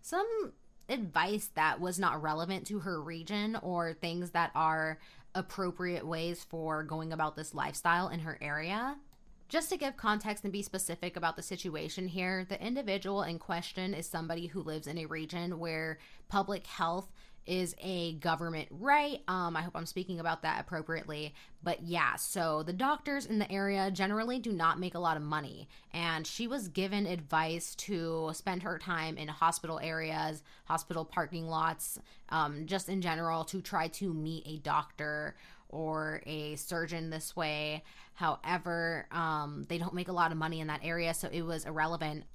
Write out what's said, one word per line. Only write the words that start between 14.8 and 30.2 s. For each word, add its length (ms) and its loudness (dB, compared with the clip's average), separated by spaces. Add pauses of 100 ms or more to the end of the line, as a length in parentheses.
in 120 -4
a 80 -4
region 520 -4
where 400 -2 (300)
public 400 0
health 420 0 (360)
is 340 0
a 340 -2
government 580 0
right. 560 6
Um, 280 2
I 60 2
hope 140 -4
I'm 100 -4
speaking 320 -4
about 240 0
that 180 2
appropriately. 720 -4 (300)
But 220 0
yeah, 320 4
so 480 2
the 80 -2
doctors 520 2
in 140 2
the 140 2
area 400 4
generally 480 2
do 100 -2
not 300 6
make 160 -2
a 20 -4
lot 180 4
of 60 -2
money. 460 -4 (240)
And 340 0
she 220 -2
was 180 -2
given 400 2
advice 720 0
to 580 -2
spend 300 -2
her 160 -2
time 360 -2
in 120 -6
hospital 500 2
areas, 640 -2 (220)